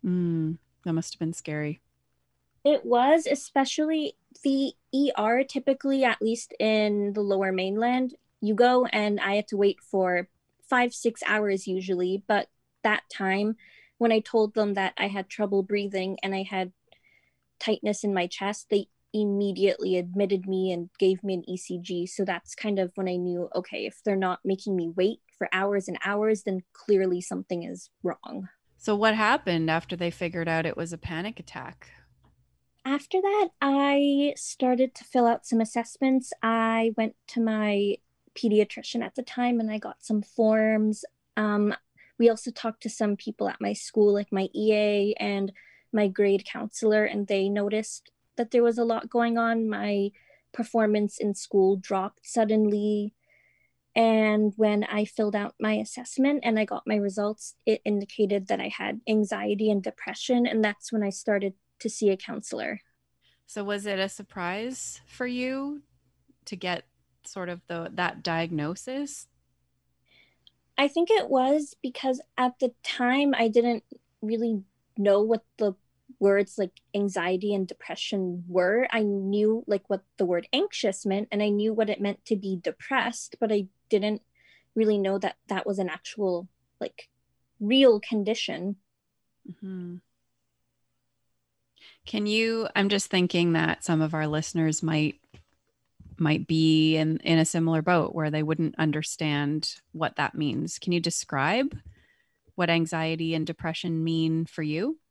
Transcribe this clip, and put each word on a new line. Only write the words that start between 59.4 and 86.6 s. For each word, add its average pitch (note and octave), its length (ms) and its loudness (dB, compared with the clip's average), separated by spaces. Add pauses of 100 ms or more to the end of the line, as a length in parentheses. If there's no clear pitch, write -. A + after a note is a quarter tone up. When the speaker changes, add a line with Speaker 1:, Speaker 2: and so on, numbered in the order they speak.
Speaker 2:
and G3+ 120 2
depression. - 640 0
And A3 180 2
that's - 260 -4
when A3 120 0
I G3+ 80 0
started G3 420 -2 (280)
to A3 100 -4
see - 180 2
a F#3+ 80 4
counselor. - 640 -8 (680)
Speaker 1:
So G#3 180 -10
was G3+ 200 -4
it G3+ 140 -4
a F#3+ 100 0
surprise G3+ 1000 -8
for - 200 -8
you C4 560 -6 (640)
to - 100 -10
get F3+ 280 -6 (400)
sort F3+ 260 -10
of F3 160 -10
the, E3+ 300 -6
that F3 260 -2
diagnosis? E3+ 1040 -6 (1500)
Speaker 2:
I C#4+ 100 4
think E4+ 220 2
it A4 180 4
was, C4+ 540 2
because C4 400 -4 (160)
at B3+ 220 0
the B3 120 0 (100)
time C4+ 540 2
I A#3 120 4
didn't A#3 360 2 (380)
really A3 400 -2 (340)
know G3+ 240 4
what A3 240 2 (140)
the G#3 160 0 (440)
words G3 380 2
like F#3 240 -6 (140)
anxiety F#3+ 580 -2
and G3 140 0
depression F3+ 800 -6
were. F#3 440 2
I A3+ 120 0
knew, G#3 640 2
like, G3+ 240 -2
what G3 120 -2 (160)
the - 80 2
word F3 260 0
anxious C4 520 -2
meant, G3+ 280 -2
and G#3 100 0
I G#3 60 2
knew G#3 260 0
what G#3+ 160 0
it G3 100 -4
meant G3+ 260 -4
to G#3+ 100 0
be F#3+ 260 -4
depressed, - 800 -4
but A3 100 0
I G3+ 160 0 (220)
didn't G#3+ 340 0 (540)
really G#3+ 220 4
know G3 200 0
that G3 180 -4 (120)
that G3 180 -4
was G3 140 -4
an F#3+ 80 -2
actual, F3+ 600 -4 (320)